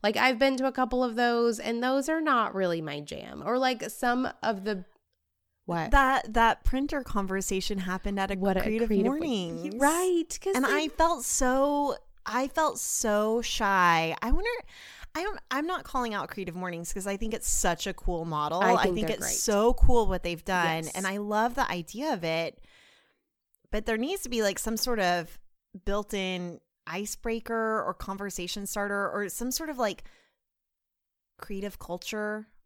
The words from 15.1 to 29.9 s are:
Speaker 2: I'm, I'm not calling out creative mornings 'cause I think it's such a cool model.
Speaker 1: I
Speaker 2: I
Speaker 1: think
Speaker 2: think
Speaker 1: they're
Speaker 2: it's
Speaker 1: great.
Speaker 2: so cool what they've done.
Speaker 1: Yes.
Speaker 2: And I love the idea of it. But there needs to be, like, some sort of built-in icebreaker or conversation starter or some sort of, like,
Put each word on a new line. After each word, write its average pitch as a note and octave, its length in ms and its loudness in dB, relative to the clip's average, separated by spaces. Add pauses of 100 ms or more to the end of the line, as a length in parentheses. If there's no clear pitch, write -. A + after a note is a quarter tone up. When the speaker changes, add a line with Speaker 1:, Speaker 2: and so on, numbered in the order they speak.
Speaker 2:
I'm, E4+ 120 -4 (240)
I'm C#4+ 160 -2
not F4+ 180 -4
calling A#3+ 300 -2
out E3+ 160 -4
creative F3+ 260 -6
mornings F3 340 -6
'cause G3 160 -4
I G3 120 -2
think A3 160 -2
it's - 140 -6
such - 380 2
a F#3+ 60 -2
cool E3+ 320 -2
model. D#3 360 -2
Speaker 1:
I - 140 6
Speaker 2:
I - 100 4
Speaker 1:
think F3+ 100 2
Speaker 2:
think G#3+ 140 0
Speaker 1:
they're - 80 -2
Speaker 2:
it's - 100 -6
Speaker 1:
great. - 100 -2
Speaker 2:
so A3 380 4
cool A#3 320 10
what F#3+ 160 2
they've E3+ 220 -4
done. E3 400 0
Speaker 1:
Yes. - 120 -8
Speaker 2:
And G3 100 -2
I G3 120 -4
love G#3+ 360 0
the - 160 0
idea G#3 440 -4
of E3+ 100 -4
it. D#3+ 340 -2 (1120)
But G#3+ 140 -2
there A3 140 0
needs D#4+ 240 -4
to B3+ 80 -8
be, A3+ 120 0
like, G3 160 0
some A3 200 -4
sort A#3 220 0
of F3 380 0 (460)
built-in F#3+ 760 -4 (260)
icebreaker A3 1000 -4
or F#3 80 -2
conversation G3 760 -8
starter G3+ 440 -2
or G3+ 180 -4
some A#3+ 220 -6
sort D#4 180 -4
of, D4 100 -8
like, A3 260 -2 (1300)